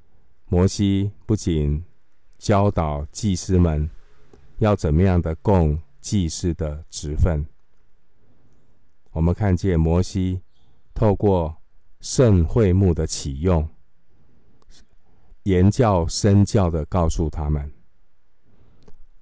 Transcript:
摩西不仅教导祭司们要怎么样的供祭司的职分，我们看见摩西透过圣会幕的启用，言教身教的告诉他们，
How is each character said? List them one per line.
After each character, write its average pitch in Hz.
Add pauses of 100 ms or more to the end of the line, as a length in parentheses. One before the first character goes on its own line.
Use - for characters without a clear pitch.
(480)
摩 90
西 98 (140)
不 110
仅 76 (540)
教 101
导 76
祭 98
司 92
们 78 (720)
要 104
怎 78
么 85
样 90
的 80
供 80 (180)
祭 92
司 85
的 78
职 73
分， 78 (1700)
我 -
们 85
看 98
见 87
摩 82
西 92 (520)
透 104
过 87 (440)
圣 104
会 104
幕 92
的 78
启 69
用， 82 (1800)
言 95
教 95
身 101
教 92
的 80
告 85
诉 78
他 76
们， 76 (1500)